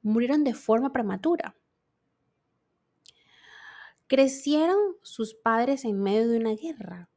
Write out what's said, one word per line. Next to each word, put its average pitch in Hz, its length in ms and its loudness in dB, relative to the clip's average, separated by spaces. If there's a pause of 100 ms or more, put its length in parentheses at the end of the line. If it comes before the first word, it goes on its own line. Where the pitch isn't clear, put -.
¿Murieron 247 420 2
de 240 100 0
forma 240 380 0
prematura? 226 600 -2 (2500)
¿Crecieron 294 720 2 (240)
sus - 320 -8
padres 247 500 0
en 202 180 -2
medio 208 260 2
de 233 100 2
una 220 160 -2
guerra? 214 640 -12